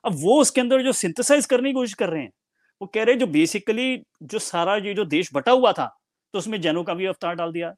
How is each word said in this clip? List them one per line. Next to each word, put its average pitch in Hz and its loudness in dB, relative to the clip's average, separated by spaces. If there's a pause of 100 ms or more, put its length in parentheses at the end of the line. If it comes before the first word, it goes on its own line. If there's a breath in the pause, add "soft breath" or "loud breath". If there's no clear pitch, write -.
अब 220 -2
वो 196 4
उसके 262 4
अंदर 254 2
जो 254 0
synthesize 240 0
करने 254 0
की 277 -2
कोशिश 247 -4
कर 202 -4
रहे 160 -4
हैं, 101 -12 (520)
वो 196 -14
कह 214 0
रहे 240 4
हैं 247 0
जो 247 2
basically 214 0 (240)
जो 180 -8
सारा 180 0
ये 202 -4
जो 208 -2
देश 160 -2
बटा 185 2
हुआ 247 4
था, - -6 (340)
तो 202 -4
उसमें 202 -6
जैनों 165 0
का 175 -4
भी 185 -4
अवतार 175 -6
डाल 170 -6
दिया 170 -8